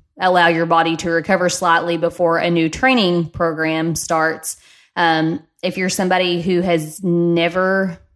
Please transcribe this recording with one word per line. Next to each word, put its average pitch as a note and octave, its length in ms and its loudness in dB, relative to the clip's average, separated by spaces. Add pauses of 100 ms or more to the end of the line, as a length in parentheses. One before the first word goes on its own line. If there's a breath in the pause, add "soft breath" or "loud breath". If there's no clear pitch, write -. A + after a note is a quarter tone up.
(200)
allow F3+ 280 4
your E3+ 180 2
body E3 320 2
to E3+ 120 -6
recover F3 380 0
slightly E3+ 500 0
before E3 400 0
a E3 120 0
new E3 180 0
training F3 640 0
program D#3+ 640 -2
starts. - 640 -4 (380 soft breath)
Um, D#3+ 480 0 (180)
if F#3 160 -6
you're F#3 120 -2
somebody F#3 520 0
who F3 200 0
has E3+ 420 -2
never E3+ 960 0 (160)